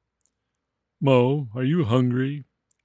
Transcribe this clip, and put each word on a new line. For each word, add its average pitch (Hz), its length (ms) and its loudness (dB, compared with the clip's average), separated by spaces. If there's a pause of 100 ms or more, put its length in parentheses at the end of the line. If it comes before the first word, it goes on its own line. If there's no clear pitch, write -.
(1000)
"Moe, 135 540 2
are 127 100 -6
you 151 220 0
hungry?" 127 580 -2 (420)